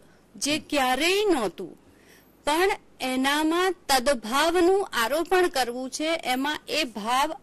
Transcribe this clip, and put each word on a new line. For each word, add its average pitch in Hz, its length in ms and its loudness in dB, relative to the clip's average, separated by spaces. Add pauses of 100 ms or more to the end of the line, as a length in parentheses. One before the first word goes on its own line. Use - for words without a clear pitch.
(360)
જે 294 240 -2
ક્યારેય 294 640 0
નહોતું, 220 520 -2 (640)
પણ 330 260 2 (320)
એનામાં 302 720 0
તદભાવનું 285 1200 2
આરોપણ 320 540 2
કરવું 254 420 -2
છે, 311 340 -4
એમાં 262 440 -2
એ 311 160 -2
ભાવ 254 600 -2